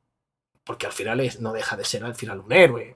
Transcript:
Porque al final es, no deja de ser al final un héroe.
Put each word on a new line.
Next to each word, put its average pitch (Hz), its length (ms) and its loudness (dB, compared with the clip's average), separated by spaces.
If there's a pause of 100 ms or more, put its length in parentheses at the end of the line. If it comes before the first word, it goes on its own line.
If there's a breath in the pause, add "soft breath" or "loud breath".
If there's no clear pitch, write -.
(640)
Porque - 220 -8
al - 60 -6
final 110 300 -2
es, 123 180 -4
no 113 120 -6
deja 110 240 -4
de 98 80 -8
ser 107 200 -4
al 117 100 -8
final 101 280 -10
un 104 120 -10
héroe. 131 420 6